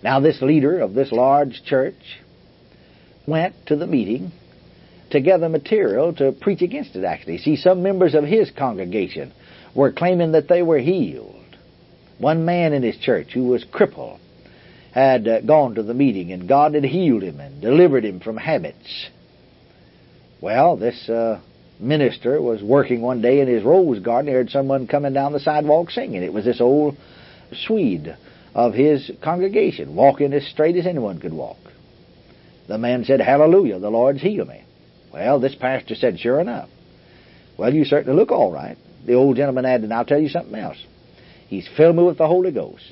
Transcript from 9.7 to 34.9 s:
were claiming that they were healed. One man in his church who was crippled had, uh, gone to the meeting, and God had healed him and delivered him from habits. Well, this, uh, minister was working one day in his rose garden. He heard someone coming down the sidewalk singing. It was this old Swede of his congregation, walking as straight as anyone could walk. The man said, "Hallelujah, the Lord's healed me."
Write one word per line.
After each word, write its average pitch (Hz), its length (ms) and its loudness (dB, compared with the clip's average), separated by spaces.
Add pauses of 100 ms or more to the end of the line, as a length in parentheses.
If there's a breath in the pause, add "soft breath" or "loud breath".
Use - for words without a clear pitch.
were 135 180 4
claiming 170 400 0
that 156 160 2
they 175 140 4
were 165 160 2
healed. 92 560 -4 (800)
One 160 300 0
man 170 260 0
in 139 100 0
his 117 140 -2
church - 380 -2
who 127 140 -2
was 120 220 0
crippled 123 480 -2 (760 soft breath)
had, 127 360 2
uh, 113 140 0
gone 135 320 2
to 110 80 -4
the 107 100 -6
meeting, 104 400 -2
and 90 160 -12
God 147 240 4
had 147 120 0
healed 139 380 0
him 80 160 -10
and - 220 -18
delivered 135 460 4
him 92 140 -8
from 110 180 -10
habits. - 720 -8 (1300 soft breath)
Well, 123 380 2
this, 117 320 -4
uh, 113 300 -2 (400)
minister 139 640 0
was 117 180 -4
working 123 400 2
one 120 220 -4
day 127 160 4
in 139 80 2
his 120 160 0
rose 147 380 2
garden. 117 260 -2
He 139 80 -4
heard 123 160 0
someone 135 380 -2
coming 143 240 -2
down 139 200 -2
the 147 60 -4
sidewalk 151 540 0
singing. 92 320 -8
It 80 80 -8
was 101 120 -6
this 120 160 0
old 143 360 2 (680 loud breath)
Swede 98 500 -2 (360 loud breath)
of 117 220 0
his 143 380 2 (100)
congregation, 180 720 -2
walking 139 380 4
as 143 160 -2
straight 160 260 0
as 175 140 -2
anyone 117 320 -6
could 82 120 -12
walk. - 260 -12 (1080 soft breath)
The 107 120 -6
man 120 260 -2
said, 131 160 4
"Hallelujah, 147 580 4
the 104 140 -4
Lord's 135 300 2
healed 170 260 -4
me." 55 140 -20 (500)